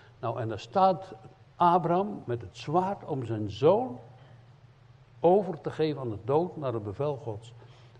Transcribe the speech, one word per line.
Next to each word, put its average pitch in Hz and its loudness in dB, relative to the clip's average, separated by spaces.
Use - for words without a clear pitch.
Nou, 117 -6
en 113 -4
daar 107 -6
staat 190 2
Abraham 175 2
met 120 -4
het 95 -14
zwaard 185 -2
om 135 -4
zijn 107 -4
zoon 208 2
over 180 4
te 151 -6
geven 151 -2
aan 123 -4
de 101 -8
dood 156 0
naar 135 -4
het 110 -4
bevel 135 -4
Gods. - -10